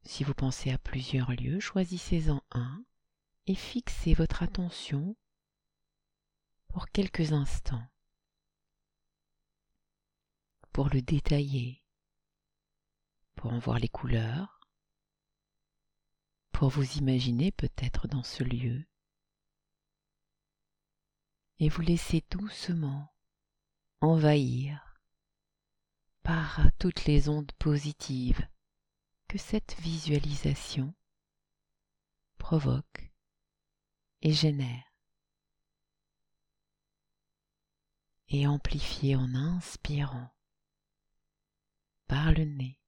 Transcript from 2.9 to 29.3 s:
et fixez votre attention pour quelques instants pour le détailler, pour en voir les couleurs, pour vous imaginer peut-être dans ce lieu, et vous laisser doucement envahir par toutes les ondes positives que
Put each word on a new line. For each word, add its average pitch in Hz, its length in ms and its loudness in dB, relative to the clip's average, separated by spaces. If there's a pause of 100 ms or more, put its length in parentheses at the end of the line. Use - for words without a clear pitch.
et 190 100 0
fixez - 580 0
votre - 300 2
attention 175 720 -4 (1500)
pour - 220 -6
quelques 170 420 0
instants 135 540 0 (2750)
pour 143 180 0
le 131 120 2
détailler, 139 800 -2 (1500)
pour 117 180 -6
en 120 60 -2
voir 117 200 -2
les 117 100 0
couleurs, 120 720 -4 (1900)
pour 139 160 2
vous 135 300 -2
imaginer 127 520 2
peut-être - 580 -4
dans 127 140 -4
ce - 220 -6
lieu, 123 420 -4 (2750)
et 156 100 4
vous 165 140 0
laisser 165 480 0
doucement 156 840 -6 (840)
envahir 147 1000 2 (1200)
par 160 380 -2 (180)
toutes - 280 0
les 143 220 6
ondes 151 240 -2
positives 143 960 0 (840)
que 202 100 -6